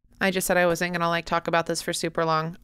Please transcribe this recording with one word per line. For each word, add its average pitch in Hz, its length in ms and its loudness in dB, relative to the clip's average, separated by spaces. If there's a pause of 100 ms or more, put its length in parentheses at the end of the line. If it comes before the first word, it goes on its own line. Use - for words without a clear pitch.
(220)
I 190 100 2
just 185 160 -2
said 185 100 2
I 180 80 4
wasn't 175 280 0
gonna, 170 160 0
like, 170 160 0
talk 170 220 -2
about 170 180 2
this 165 160 -4
for 175 120 -4
super 165 320 -2
long. 160 380 0